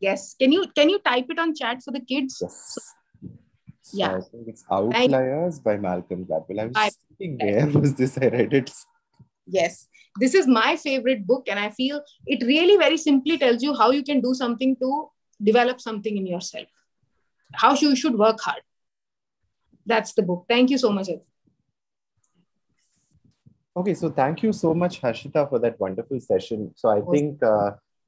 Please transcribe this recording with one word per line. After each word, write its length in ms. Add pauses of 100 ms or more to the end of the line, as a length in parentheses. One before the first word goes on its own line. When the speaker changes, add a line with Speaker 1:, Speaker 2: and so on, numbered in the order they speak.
Speaker 1:
Yes. 380
Can 140
you, 220
can 140
you 120
type 280
it 100
on 160
chat 280
for 80
the 100
kids? 400
Speaker 2:
Yes. 380 (1040)
Speaker 1:
So, 160
yeah. 140
Speaker 2:
So 40
I 40 (100)
think 180
it's 140
Speaker 1:
Thank 320
Speaker 2:
Outliers 640
by 200
Malcolm 480
Gladwell. 340
I 60
was 80
Speaker 1:
By 100
Speaker 2:
just 140 (200)
thinking, 200
Speaker 1:
Gladwell. 340
Speaker 2:
where 80
was 140
this? 240
I 100
read 260
it. 160 (760)
Speaker 1:
Yes. 420 (300)
This 140
is 140
my 300
favorite 500
book, 200
and 140
I 80
feel 340 (240)
it 200
really 320
very 180
simply 400
tells 260
you 120
how 160
you 120
can 200
do 100
something 440
to 340 (320)
develop 360
something 380
in 100
yourself, 420 (840)
how 220
you 200
should 240
work 220
hard. 220 (1200)
That's 300
the 80
book. 260
Thank 220
you 80
so 120
much, 180
Aditya. 180 (2500)
Speaker 2:
Okay, 160
so 160
thank 340
you 120
so 180
much, 300
Harshita, 480
for 80
that 200
wonderful 400
session. 560
So 140
I 120
Speaker 1:
Awesome. 120
Speaker 2:
think, 300
uh, 300 (360)